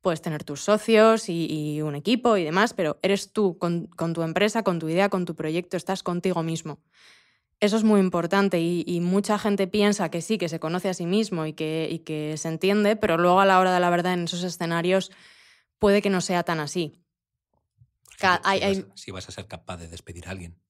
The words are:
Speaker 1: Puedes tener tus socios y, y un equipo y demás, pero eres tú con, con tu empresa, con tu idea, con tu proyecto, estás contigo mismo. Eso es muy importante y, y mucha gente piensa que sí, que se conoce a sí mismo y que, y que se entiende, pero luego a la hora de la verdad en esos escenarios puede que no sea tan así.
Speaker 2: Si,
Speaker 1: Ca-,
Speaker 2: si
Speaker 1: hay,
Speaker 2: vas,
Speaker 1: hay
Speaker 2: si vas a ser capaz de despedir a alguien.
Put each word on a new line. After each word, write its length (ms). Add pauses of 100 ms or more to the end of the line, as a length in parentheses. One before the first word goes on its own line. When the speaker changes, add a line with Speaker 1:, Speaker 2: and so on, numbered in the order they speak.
Speaker 1:
Puedes 220
tener 200
tus 180
socios 680
y, 160 (300)
y 80
un 100
equipo 440
y 60
demás, 300
pero 300
eres 280
tú 280
con, 260
con 300
tu 80
empresa, 400
con 160
tu 100
idea, 200
con 160
tu 100
proyecto, 420
estás 240
contigo 400
mismo. 380 (800)
Eso 180
es 60
muy 160
importante 600
y, 280
y 120
mucha 380
gente 300
piensa 420
que 140
sí, 160
que 100
se 100
conoce 300
a 60
sí 100
mismo 400
y 80
que, 380
y 80
que 380
se 100
entiende, 480
pero 240
luego 200
a 60
la 140
hora 160
de 40
la 120
verdad 240
en 80
esos 180
escenarios 680 (680)
puede 240
que 80
no 100
sea 220
tan 180
así. 400 (1080)
Speaker 2:
Si, 80
Speaker 1:
Ca-, 260
Speaker 2:
si 60
Speaker 1:
hay, 100
Speaker 2:
vas, 100
Speaker 1:
hay 160 (100)
Speaker 2:
si 160
vas 180
a 20
ser 140
capaz 320
de 100
despedir 400
a 40
alguien. 260 (120)